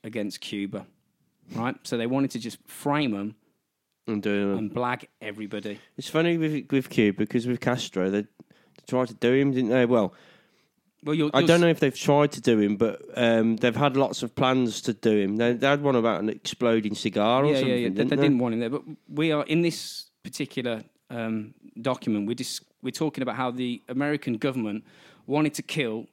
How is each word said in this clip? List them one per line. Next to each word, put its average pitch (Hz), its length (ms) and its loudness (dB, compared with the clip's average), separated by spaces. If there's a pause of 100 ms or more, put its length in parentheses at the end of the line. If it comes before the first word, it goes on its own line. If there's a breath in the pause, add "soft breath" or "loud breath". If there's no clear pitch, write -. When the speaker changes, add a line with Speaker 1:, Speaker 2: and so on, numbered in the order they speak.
Speaker 1:
against 107 380 -8
Cuba. 101 440 -8 (680)
Right? 120 280 -4
So - 140 -6
they 117 100 -2
wanted 131 260 0
to 120 60 -6
just 113 200 -10 (100)
frame 143 460 -2
'em 101 220 -8 (720)
Speaker 2:
And 104 160 -2
do 101 300 0
'em. 98 60 0
Speaker 1:
and 107 160 -4
blag 123 320 -4 (160)
everybody. 104 580 -10 (160)
Speaker 2:
It's - 140 -12
funny 170 260 2
with, 151 340 -2
with 135 200 0
Cuba, 104 300 4
because 117 260 -2
with 123 140 -4
Castro, 107 500 -2
they 104 160 -2 (600 soft breath)
tried 127 220 0
to 113 60 -16
do 120 180 2
him, 139 200 4
didn't 127 180 0
they? 127 160 4
Well, 117 260 2 (920 soft breath)
Speaker 1:
Well, 147 100 -2
you're, 147 200 2
Speaker 2:
I 151 60 6
Speaker 1:
you're 165 80 4
Speaker 2:
don't 165 80 8
Speaker 1:
s- 175 40 6
Speaker 2:
know 170 80 6
if 160 120 2
they've 139 140 2
tried 147 380 4
to - 80 -10
do 117 180 4
him, 104 180 4
but, 107 260 0 (120)
um, 113 440 4
they've 117 180 2
had 135 180 2
lots 131 280 0
of 117 120 -8
plans 127 480 2
to 117 120 -2
do 113 240 2
him. 101 180 2
They, 117 160 2
they 120 140 0
had 143 160 2
one 139 140 2
about 110 260 2
an 107 80 0
exploding 110 640 0
cigar 110 500 2
or 147 40 4
Speaker 1:
Yeah, - 40 2
yeah, 135 60 2
Speaker 2:
something, 131 120 0 (120)
Speaker 1:
yeah. 98 80 0
They, 92 40 -4
Speaker 2:
didn't 113 140 0
Speaker 1:
they 143 80 0
Speaker 2:
they? 139 60 2
Speaker 1:
didn't 139 160 4
want 120 160 0
him 117 60 -2
there. 117 100 -2
But 143 140 -6 (240)
we 151 220 -2
are, 147 140 0
in 170 160 0
this - 460 -4 (160)
particular, 120 600 -6 (280)
um, 113 420 -6 (260)
document, 113 480 -2
we're 117 100 -2
dis-, - 260 -8 (200)
we're 131 80 -8
talking 143 300 -4
about 120 160 -4
how 127 140 -2
the 123 400 -6
American 139 480 -4
government 110 440 -4 (440 soft breath)
wanted 143 280 0
to - 80 -10
kill 117 500 -6